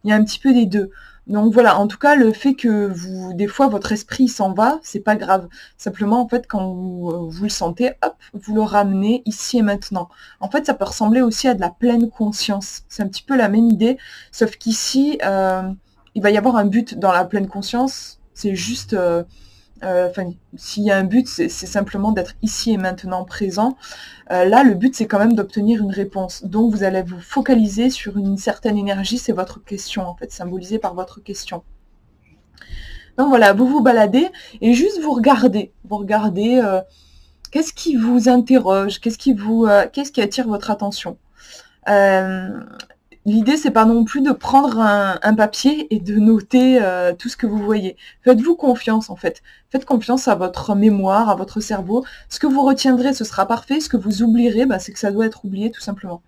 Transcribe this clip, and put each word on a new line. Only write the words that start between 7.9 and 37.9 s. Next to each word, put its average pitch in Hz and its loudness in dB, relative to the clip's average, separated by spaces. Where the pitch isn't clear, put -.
hop, 330 -4
vous 214 -10
le 220 2
ramenez 208 0
ici - -4
et - 4
maintenant. 202 -4
En 196 -8
fait, 285 -2
ça 269 0
peut 285 -4
ressembler 226 2
aussi 240 0
à 247 4
de 196 -2
la 175 -2
pleine 233 0
conscience. 208 -6
C'est - -8
un 196 -4
petit - -12
peu - 0
la 220 2
même 226 4
idée, 220 2
sauf - -2
qu'ici, 269 -2
euh, 190 -2
il 208 -4
va 208 2
y 208 4
avoir 233 2
un 208 2
but 220 -2
dans 190 2
la 180 2
pleine 196 -4
conscience. 240 -6
C'est 196 -4
juste, 190 -8
euh, 175 0
euh, 180 0
enfin, 180 -8
s'il - -8
y 208 2
a 196 2
un 190 0
but, 233 0
c'est, - -4
c'est - -12
simplement 202 -4
d'être 185 -4
ici 220 -4
et 202 0
maintenant 185 -6
présent. 208 -4
Euh, 180 2
là, 226 6
le 214 6
but, 247 0
c'est 220 -4
quand 202 -2
même 226 4
d'obtenir 214 0
une 196 -2
réponse. 190 -8
Donc, 214 0
vous 196 -2
allez 190 0
vous 175 -10
focaliser 226 0
sur 208 -8
une 196 -2
certaine 208 -2
énergie. 202 -4
C'est 226 -4
votre 180 -8
question, 196 -10
en 175 -10
fait, - -14
symbolisée 185 -8
par 185 -6
votre 185 -12
question. 190 -14
Donc 269 0
voilà, 226 6
vous 233 2
vous 277 2
baladez 233 4
et 233 4
juste 349 0
vous 302 -4
regardez. 226 2
Vous 208 -8
regardez, 214 0
euh, 190 0
qu'est-ce 311 -4
qui 294 -4